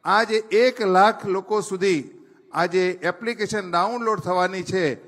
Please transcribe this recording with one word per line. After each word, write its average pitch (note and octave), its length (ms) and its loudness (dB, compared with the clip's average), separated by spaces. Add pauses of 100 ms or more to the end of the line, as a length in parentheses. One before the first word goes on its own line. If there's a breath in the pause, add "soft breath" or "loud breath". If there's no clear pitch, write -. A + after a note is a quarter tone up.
આ G3+ 180 4
જે A3 140 -2 (140)
એક B3 300 4
લાખ G3+ 440 4
લોકો G3 360 -2
સુધી F3+ 420 0 (500 loud breath)
આ E3 120 2
જે F3+ 360 0
એપ્લિકેશન G3+ 680 -4
ડાઉનલોડ G#3+ 480 0
થવાની F3+ 440 -2
છે F#3 220 -2 (220)